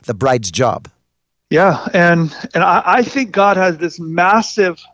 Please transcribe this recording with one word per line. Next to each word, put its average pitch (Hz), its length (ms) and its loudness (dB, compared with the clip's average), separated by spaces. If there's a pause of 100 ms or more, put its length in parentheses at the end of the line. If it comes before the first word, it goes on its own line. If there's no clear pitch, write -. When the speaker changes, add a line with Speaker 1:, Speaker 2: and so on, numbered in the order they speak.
Speaker 1:
the 120 100 -6
bride's 120 360 0
job. 113 380 -2 (640)
Speaker 2:
Yeah, 165 420 2
and, 170 420 2 (200)
and 175 100 0
I, 185 200 2
I 220 180 2
think 240 300 -4
God 196 260 2
has 185 200 0
this 165 220 -6
massive 180 800 0 (160)